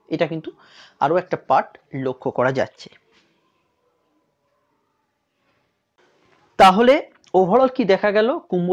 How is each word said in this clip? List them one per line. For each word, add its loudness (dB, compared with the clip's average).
এটা -4
কিন্তু -14
আরও -2
একটা -10
পার্ট -2
লক্ষ্য -8
করা 0
যাচ্ছে। -8
তাহলে 6
overall 2
কি -2
দেখা -2
গেল, 0
কুম্ভ -2